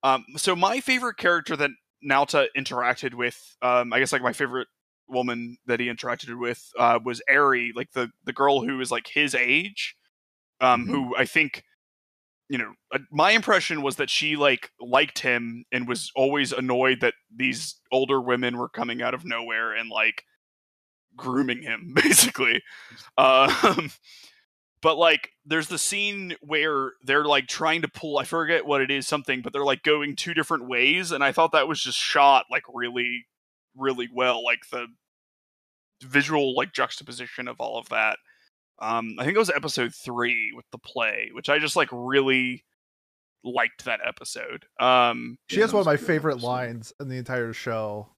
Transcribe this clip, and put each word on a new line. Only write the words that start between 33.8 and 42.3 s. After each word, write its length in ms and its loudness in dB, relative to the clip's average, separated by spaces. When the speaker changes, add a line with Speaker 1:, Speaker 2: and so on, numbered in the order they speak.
Speaker 1:
well, 320 2
like, 260 -2
the 160 -8
visual, 540 0
like, 180 -2
juxtaposition 760 -8
of 120 -14
all 180 -8
of 120 -12
that. 300 0
Um, 400 -4
I 40 -4
think 120 -2
it 40 4
was 100 2
episode 440 -4
three 600 -4
with 180 -20
the 80 -18
play, 520 -4
which 160 -12
I 120 2
just, 160 -2
like, 160 2
really 760 0